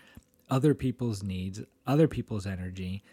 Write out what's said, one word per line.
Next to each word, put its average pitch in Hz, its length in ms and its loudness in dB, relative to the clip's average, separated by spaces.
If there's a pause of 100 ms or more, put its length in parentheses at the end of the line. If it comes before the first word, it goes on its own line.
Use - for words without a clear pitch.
(500)
other 139 240 4
people's 120 480 -2
needs, 95 400 -6 (240)
other 147 220 6
people's 110 380 -4
energy. 92 680 -6